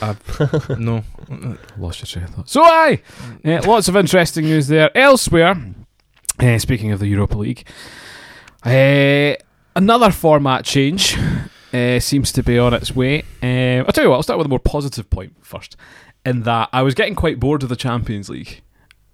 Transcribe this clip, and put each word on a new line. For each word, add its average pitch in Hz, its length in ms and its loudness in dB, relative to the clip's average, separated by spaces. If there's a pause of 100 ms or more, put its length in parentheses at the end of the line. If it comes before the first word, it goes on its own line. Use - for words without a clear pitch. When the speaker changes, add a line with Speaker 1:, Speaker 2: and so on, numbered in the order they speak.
Speaker 1:
Uh, 107 120 -6 (320)
<laughs> 139 320 -4
no. 113 260 -4 (720)
Speaker 2:
Lost 87 240 -10
your - 60 -14
train 87 180 -10
of 82 100 -14
thought. - 140 -14
So, 285 140 2
aye, 320 380 6 (440)
uh, 160 200 0
lots 214 220 4
of 180 80 0
interesting 175 500 2
news 156 220 0
there. 156 280 2
Elsewhere, 202 600 4 (840)
uh, 123 200 4
speaking 107 320 -4
of 98 80 -2
the 104 80 -2
Europa 101 300 0
League, 120 280 -8 (960)
uh, 139 720 2 (420)
another 220 360 4
format 143 520 2
change, 143 540 0 (560)
uh, 123 260 0
seems 139 340 -2
to 127 100 -2
be 120 160 2
on 120 160 4
its - 200 -6
way. 131 260 0 (200)
Um, 127 460 0
I'll - 60 0
tell - 100 2
you 190 80 4
what, 127 60 4
I'll 151 60 -2
start - 140 -4
with 160 80 -2
a 143 40 -4
more 127 100 -2
positive 139 500 -4
point - 320 -8
first, - 340 -18 (480)
in 123 200 -4
that 117 280 -2
I 131 120 0
was 135 100 0
getting 175 220 -2
quite 160 240 -2
bored 135 240 -2
of 120 60 -8
the 123 60 -4
Champions 117 540 -6
League, - 320 -16 (520)